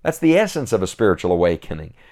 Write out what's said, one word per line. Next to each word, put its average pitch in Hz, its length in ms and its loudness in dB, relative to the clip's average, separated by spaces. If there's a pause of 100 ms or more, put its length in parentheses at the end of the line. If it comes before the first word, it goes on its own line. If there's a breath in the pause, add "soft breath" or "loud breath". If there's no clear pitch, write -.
That's - 160 -4
the 165 180 4
essence 170 360 -2
of 95 100 0
a 90 40 -2
spiritual 90 440 0
awakening. 85 600 -2 (180 soft breath)